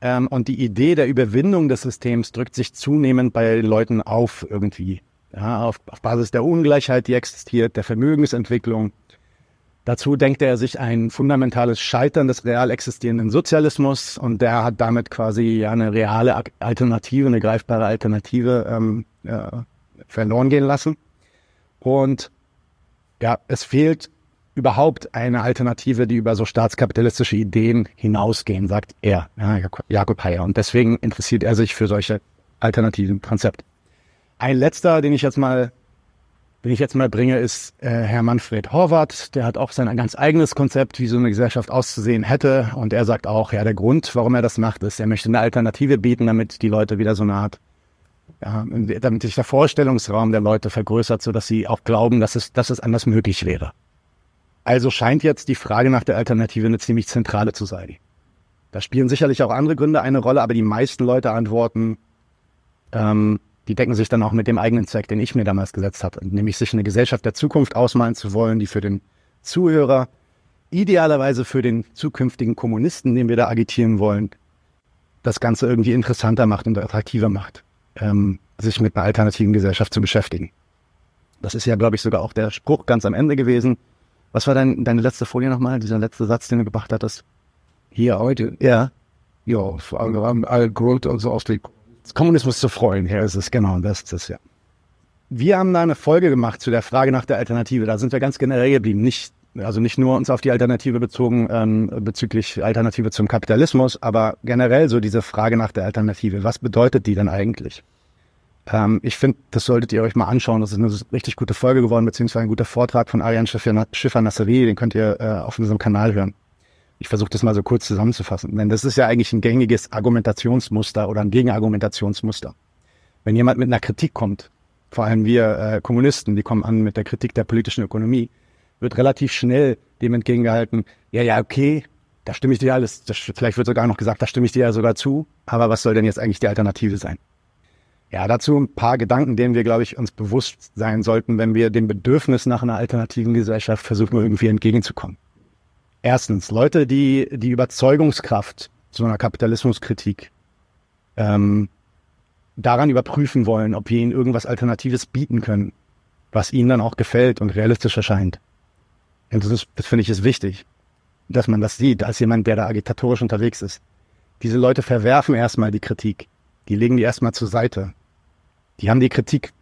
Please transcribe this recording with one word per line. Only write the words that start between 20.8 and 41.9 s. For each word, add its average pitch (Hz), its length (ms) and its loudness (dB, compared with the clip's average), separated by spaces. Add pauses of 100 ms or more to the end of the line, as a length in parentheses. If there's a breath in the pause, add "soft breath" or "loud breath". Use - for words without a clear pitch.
Und 135 520 0 (920)
ja, 117 240 0
es 127 160 -6
fehlt 151 480 0 (460)
überhaupt 135 600 0
eine 120 260 -2
Alternative, 123 640 -2
die 117 80 0
über 113 220 0
so 110 80 -2
staatskapitalistische 117 920 0
Ideen 110 600 0
hinausgehen, 104 720 -2
sagt 104 340 -4
er, 95 340 0
ja, 107 220 0
Jak-, 92 300 -6
Jakob 104 340 -2
Heyer. 87 220 -2
Und 98 120 -2
deswegen 117 420 2
interessiert 110 440 -2
er 110 140 2
sich 107 180 0
für 107 140 0
solche 104 320 -2 (400)
alternativen 104 600 0
Konzepte. - 440 -4 (720)
Ein 131 180 0
letzter, 156 460 2
den 147 100 2
ich 139 100 2
jetzt 139 160 0
mal, 127 340 0 (920)
den 120 80 -4
ich 110 80 2
jetzt 135 160 -2
mal 131 140 2
bringe, 123 300 2
ist, - 440 -4
äh, 127 80 -4
Herr 117 320 0
Manfred 117 500 -2
Horvath. 160 640 0
Der 127 100 -2
hat 117 140 -4
auch 131 140 -4
sein 120 240 -2
ganz 117 200 -4
eigenes 156 380 2
Konzept, 135 460 -2
wie 120 80 -2
so 117 80 0
eine 120 140 2
Gesellschaft 110 420 -2
auszusehen 117 500 0